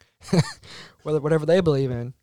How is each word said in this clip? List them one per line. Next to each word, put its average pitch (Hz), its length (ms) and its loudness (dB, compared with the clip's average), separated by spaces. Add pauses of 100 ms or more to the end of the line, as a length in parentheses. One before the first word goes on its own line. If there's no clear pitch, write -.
(320)
<laughs> - 720 -4
whether, 151 160 -2
whatever 151 280 0
they 175 120 4
believe 139 300 2
in 120 340 -8